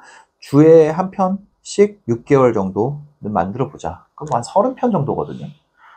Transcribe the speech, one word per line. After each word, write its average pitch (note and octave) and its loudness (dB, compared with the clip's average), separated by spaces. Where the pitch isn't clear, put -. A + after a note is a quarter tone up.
주에 D#3 6
한 F#3+ -4
편씩 G3 -4
육 A#2 -4
개월 C3 4
정도는 G2+ -4
만들어 G#2 -4
보자. - -12
그럼 D3+ -14
한 A#2 -4
서른 B3+ -2
편 B3 -2
정도거든요. C#3+ -4